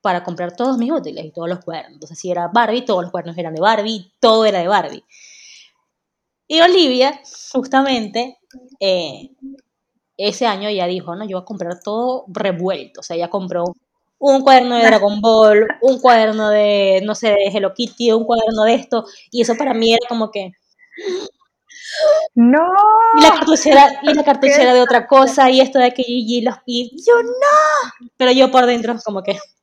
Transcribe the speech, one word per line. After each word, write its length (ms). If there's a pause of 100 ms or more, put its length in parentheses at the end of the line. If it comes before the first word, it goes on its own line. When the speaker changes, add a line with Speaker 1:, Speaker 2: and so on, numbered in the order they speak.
Speaker 1:
para 220
comprar 320
todos 220
mis 140
útiles 340
y 60
todos 160
los 160
cuadernos. 300
Entonces, 260
si 120
era 160
Barbie, 380
todos 180
los 80
cuadernos 260
eran 160
de 80
Barbie, 580
todo 260
era 140
de 80
Barbie. 360 (1400)
Y 140
Olivia, 600 (300)
justamente, 840 (420)
eh, 500 (880)
ese 300
año 220
ya 180
dijo, 280
"No, 100
yo 120
voy 60
a 20
comprar 380
todo 440
revuelto". 760
O 20
sea, 120
ella 140
compró 360 (540)
un 220
cuaderno 340
de 80
Speaker 2:
<laughs> 160
Speaker 1:
Dragon 220
Ball, 460 (140)
un 180
cuaderno 500
de, 560
no 100
sé, 140
de 240
Hello 200
Kitty, 380
un 140
cuaderno 380
de 120
esto. 300 (260)
Y 100
eso 160
para 160
mí 200
era 160
como 220
que 200 (1800)
Speaker 2:
¡No! 240 (580)
Speaker 1:
y 60
la 80
cartuchera, 720
y 100
la 100
Speaker 2:
<laughs> 20
Speaker 1:
cartuchera 460
Speaker 2:
¡Qué 20
Speaker 1:
de 80
otra 260
cosa, 420
y 120
esto 180
de 140
que 100
Gigi, 380
los, 140 (100)
y 260 (140)
yo, 160
"No". 840 (100)
Pero 140
yo 200
por 140
dentro, 380
como 200
que 140 (260)